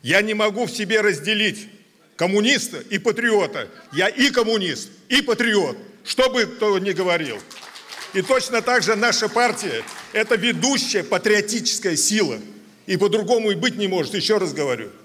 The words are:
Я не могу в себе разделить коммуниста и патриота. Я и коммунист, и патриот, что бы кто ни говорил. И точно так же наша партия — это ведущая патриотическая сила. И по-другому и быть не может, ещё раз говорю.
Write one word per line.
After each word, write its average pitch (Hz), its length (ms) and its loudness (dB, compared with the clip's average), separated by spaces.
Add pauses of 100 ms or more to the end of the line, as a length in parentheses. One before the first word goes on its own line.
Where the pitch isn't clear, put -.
Я 175 220 2
не 214 100 -2
могу 214 320 0
в - 60 -8
себе 214 300 0
разделить 208 680 0 (480)
коммуниста 208 640 0 (100)
и 196 80 -2
патриота. 208 720 0 (240)
Я 170 160 2
и 269 240 2
коммунист, 214 580 0 (200)
и 262 120 2
патриот, 214 560 0 (260)
что 254 280 2
бы 240 160 2
кто 202 320 0
ни 196 120 -2
говорил. 170 460 -2 (800)
И 185 80 0
точно 247 400 0
так 247 180 2
же 202 140 2
наша 214 340 0
партия — 202 540 0 (280)
это 220 220 0
ведущая 220 680 0
патриотическая 208 920 0
сила. 165 440 0 (480)
И 185 100 0
по-другому 214 540 2
и 196 40 0
быть 170 200 -2
не 202 120 -2
может, 180 280 -2
ещё 208 240 0
раз 170 140 -2
говорю. 123 360 -4 (160)